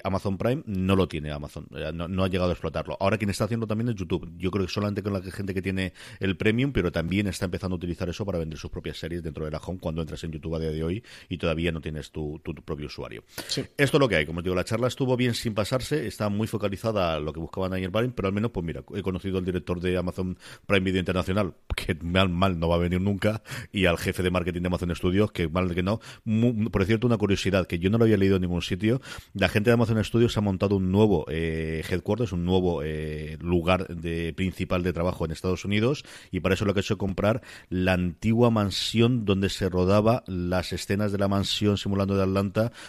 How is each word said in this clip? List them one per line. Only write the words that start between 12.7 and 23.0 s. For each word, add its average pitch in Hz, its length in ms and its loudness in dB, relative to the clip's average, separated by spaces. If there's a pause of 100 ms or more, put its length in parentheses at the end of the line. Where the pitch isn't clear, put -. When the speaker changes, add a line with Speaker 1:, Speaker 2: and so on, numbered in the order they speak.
Speaker 1:
usuario. 62 360 -12 (260)
Speaker 2:
Sí. - 120 -4 (160)
Speaker 1:
Esto 143 220 2
es - 20 6
lo 139 80 4
que 92 80 2
hay. 78 80 4
Como 80 140 -6
os 87 60 -6
digo, 92 120 0
la 90 80 0
charla 117 240 -2
estuvo 127 260 0
bien 123 200 0
sin 117 180 -4
pasarse, 127 540 -2
está 104 240 -2
muy 104 160 0
focalizada 101 680 0
a 76 40 -2
lo 78 140 -4
que 80 60 -8
buscaban 92 340 -4
ahí 92 100 -2
en 90 80 -4
Prime, 120 240 0
pero 95 120 0
al 98 40 0
menos, 104 180 0
pues 90 140 -4
mira, 73 180 -6 (120)
he 98 80 -4
conocido 92 340 -2
al 90 80 0
director 90 340 -2
de 90 200 0
Amazon 90 400 -4 (260)
Prime 101 160 4
Video 92 200 2
Internacional 90 320 0 (400)
que - 200 -2
mal, 87 340 4
mal 90 320 2
no 82 80 2
va 85 80 4
a - 20 4
venir 87 220 2